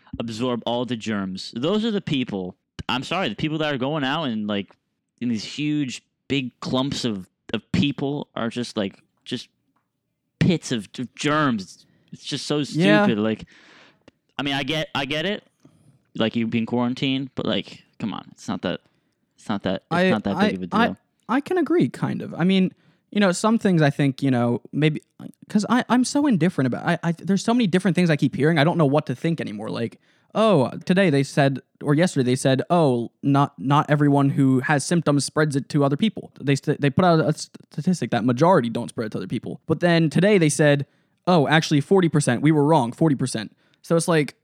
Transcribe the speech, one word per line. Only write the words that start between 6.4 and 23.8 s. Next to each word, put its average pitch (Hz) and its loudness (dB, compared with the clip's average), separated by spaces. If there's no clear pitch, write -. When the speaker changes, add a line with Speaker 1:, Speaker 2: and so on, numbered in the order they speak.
Speaker 1:
clumps 143 -4
of, 101 -6
of 110 -6
people 143 -2
are 113 -4
just, 120 -8
like, 98 -6
just - -10
pits 160 2
of, 113 -4
of 127 -10
germs. 143 0
It's - -20
just - -8
so 147 0
Speaker 2:
Yeah. 190 2
Speaker 1:
stupid. 110 0
Like, 110 -2
I 131 -6
mean, 143 -4
I 143 -4
get, 156 -4
I 139 -2
get 151 -4
it. 202 -4
Like, 113 0
you've 113 0
been 113 -2
quarantined, 131 -2
but, - -6
like, - -6
come 104 -6
on, - -14
it's - -18
not 90 -6
that, 90 -4
it's - -18
not 101 -4
that, 95 -2
it's - -10
Speaker 2:
I, 180 2
Speaker 1:
not 196 0
that 196 -2
Speaker 2:
I, 208 2
Speaker 1:
big 190 -6
of 175 -10
a - -6
Speaker 2:
I, 226 2
Speaker 1:
deal. 196 -6
Speaker 2:
I 262 0
can 370 -4
agree, 320 2
kind 123 -6
of. - -12
I - -4
mean, 185 2
you 208 -2
know, 196 4
some 220 0
things 180 2